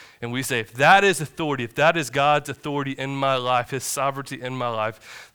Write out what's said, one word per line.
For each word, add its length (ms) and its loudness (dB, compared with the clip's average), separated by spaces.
and 100 -6
we 100 -4
say, 200 -2
"If 140 -10
that 280 6
is 160 4
authority, 460 -4
if 100 -10
that 220 4
is 120 -4
God's 380 2
authority 460 -6
in 240 -6
my 180 2
life, 360 0
his 120 -4
sovereignty 580 -4
in 140 -8
my 140 -2
life, 640 -6